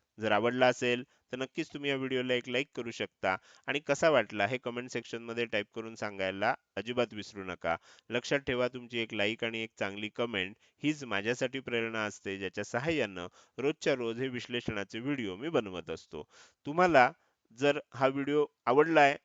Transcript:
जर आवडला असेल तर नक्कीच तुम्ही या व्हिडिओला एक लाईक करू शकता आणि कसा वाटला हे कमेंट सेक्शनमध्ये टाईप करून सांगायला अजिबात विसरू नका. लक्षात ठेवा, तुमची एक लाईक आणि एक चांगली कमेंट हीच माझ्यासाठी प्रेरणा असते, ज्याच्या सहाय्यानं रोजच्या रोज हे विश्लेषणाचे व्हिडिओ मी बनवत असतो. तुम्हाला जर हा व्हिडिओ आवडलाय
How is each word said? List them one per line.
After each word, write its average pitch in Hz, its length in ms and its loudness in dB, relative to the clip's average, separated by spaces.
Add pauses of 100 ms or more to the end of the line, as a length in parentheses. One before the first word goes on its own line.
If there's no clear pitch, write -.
(200)
जर 107 120 2
आवडला 120 340 4
असेल 123 380 2 (280)
तर 127 40 -8
नक्कीच 135 380 -6
तुम्ही 143 160 -4
या 139 60 0
व्हिडिओला 127 380 0
एक 123 140 -2
लाईक 127 260 -2
करू 120 160 -6
शकता 98 460 -2 (300)
आणि 135 140 -2
कसा 147 300 2
वाटला 107 360 2
हे 123 120 -2
कमेंट 123 320 -6
सेक्शनमध्ये 117 540 -6
टाईप 107 300 -2
करून 113 200 -10
सांगायला 101 600 -2 (220)
अजिबात 120 360 0
विसरू 101 320 -10
नका. 85 320 -2 (340)
लक्षात 123 280 0
ठेवा, 123 300 0
तुमची 120 300 -8
एक 113 160 -4
लाईक 107 300 0
आणि 113 180 -4
एक 113 160 -8
चांगली 104 300 -6
कमेंट 107 480 -4 (260)
हीच 143 220 -2
माझ्यासाठी 123 560 -2
प्रेरणा 113 440 -2
असते, 98 340 -6
ज्याच्या 98 260 -4
सहाय्यानं 117 600 -2 (320)
रोजच्या 147 360 0
रोज 117 260 -2
हे 131 80 -2
विश्लेषणाचे 113 720 -6
व्हिडिओ 120 380 -4
मी 127 120 -8
बनवत 95 420 -2
असतो. 80 340 -10 (420)
तुम्हाला 151 460 6 (460)
जर 143 200 2 (160)
हा 127 120 2
व्हिडिओ 139 400 2 (200)
आवडलाय 147 580 8